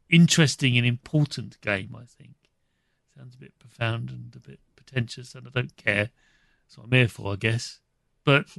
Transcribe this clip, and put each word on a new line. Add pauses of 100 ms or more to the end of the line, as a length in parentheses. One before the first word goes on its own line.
interesting
and
important
game,
I
think. (800)
Sounds
a
bit
profound
and
a
bit (160)
pretentious,
and
I
don't
care. (560)
That's
what
I'm
here
for,
I
guess. (440)
But (120)